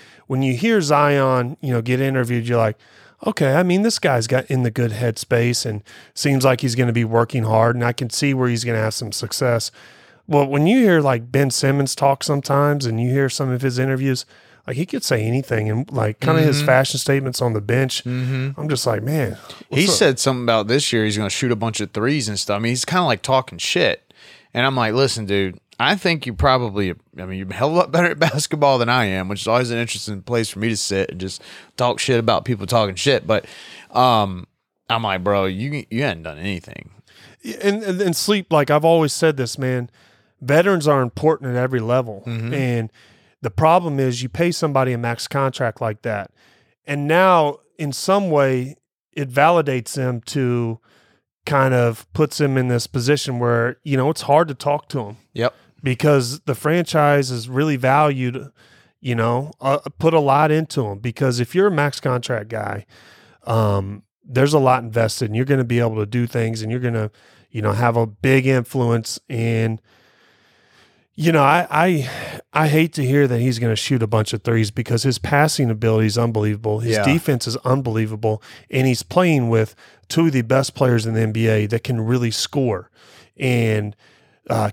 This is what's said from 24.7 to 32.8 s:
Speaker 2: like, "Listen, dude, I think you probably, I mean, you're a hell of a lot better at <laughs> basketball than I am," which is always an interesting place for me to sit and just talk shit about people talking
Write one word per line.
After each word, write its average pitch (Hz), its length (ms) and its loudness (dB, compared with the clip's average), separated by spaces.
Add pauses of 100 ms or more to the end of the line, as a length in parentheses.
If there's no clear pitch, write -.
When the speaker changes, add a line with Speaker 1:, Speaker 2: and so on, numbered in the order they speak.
Speaker 2:
like, 113 180 0
"Listen, 120 320 0
dude, 98 340 -2 (200)
I 143 160 2
think 170 300 -2
you 123 80 -8
probably, 107 600 0 (240)
I 92 80 -12
mean, 95 140 -8
you're 95 100 -8
a 92 40 -10
hell 135 160 0
of 160 40 -2
a 175 40 2
lot 151 140 0
better 170 200 2
at 147 80 -8
<laughs> 156 140 2
basketball 143 440 0
than 117 120 0
I 123 160 2
am," 95 240 -2
which 101 120 -6
is - 60 -6
always 120 240 0
an 117 80 -2
interesting 104 420 -6
place 117 280 -2
for - 100 -12
me 113 100 -2
to 107 80 -2
sit 98 320 -2
and 85 100 -12
just 95 220 -8 (360)
talk 123 220 0
shit 120 200 2
about 113 260 0
people 101 220 -4
talking 107 280 0